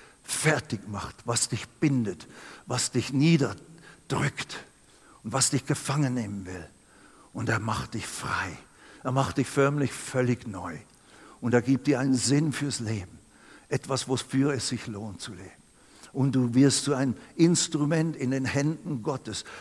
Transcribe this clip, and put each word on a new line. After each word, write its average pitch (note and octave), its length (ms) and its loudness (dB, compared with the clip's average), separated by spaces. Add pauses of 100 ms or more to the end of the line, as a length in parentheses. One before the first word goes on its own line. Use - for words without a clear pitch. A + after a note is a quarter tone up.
(220)
fertig - 640 0
macht, G2 360 -8
was A#2 240 0
dich - 180 -4
bindet, B2 600 0 (380)
was B2 260 -2
dich A#2 200 -2
niederdrückt - 1500 0 (600)
und G#2+ 80 -6
was C3 180 2
dich C3 160 0
gefangen C#3 480 0
nehmen G2+ 320 -6
will. F2+ 200 -10 (680)
Und A2 160 -4
er A2 100 2
macht G#2+ 360 -4
dich G#2+ 120 -6
frei. F#2 500 -6 (460)
Er C3 80 -4
macht B2+ 280 0
dich C3+ 100 0
förmlich C#3+ 440 2
völlig B2+ 540 -2
neu. F#2 300 -8 (640)
Und A#2+ 120 0
er A#2+ 100 6
gibt C3 260 2
dir C#3 100 2
einen C3+ 160 2
Sinn C3+ 380 2
fürs C#3+ 260 -4
Leben. G#2+ 400 -6 (500)
Etwas, C3 400 -2
wofür C3+ 460 0
es A#2+ 140 -4
sich B2 180 -6
lohnt G#2 340 -10
zu - 120 -12
leben. F#2 180 -16 (640)
Und C3+ 220 2
du B2 200 2
wirst C3 280 8
zu C#3+ 120 0
einem C3 200 0 (220)
Instrument D#3+ 800 4
in C3 160 -2
den C3 120 0
Händen C#3+ 600 -2
Gottes, B2+ 400 -6 (160)